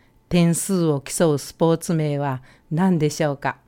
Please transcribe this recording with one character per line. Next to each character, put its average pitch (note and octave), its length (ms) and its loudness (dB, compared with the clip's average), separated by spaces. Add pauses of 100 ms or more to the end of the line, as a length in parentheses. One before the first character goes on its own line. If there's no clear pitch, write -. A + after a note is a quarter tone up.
(280)
点 E3+ 260 4
数 F3 320 -2
を C#3+ 140 0
競 D#3+ 320 0
う C#3 60 0
ス - 140 -12
ポ E3 220 2
ー D#3+ 40 0
ツ E3+ 160 -4
名 D3+ 240 -2
は C3+ 240 -4 (280)
何 F3 300 2
で D3+ 100 2
し D3+ 140 -4
ょ D3 80 0
う C3+ 40 -6
か？ C3+ 320 -6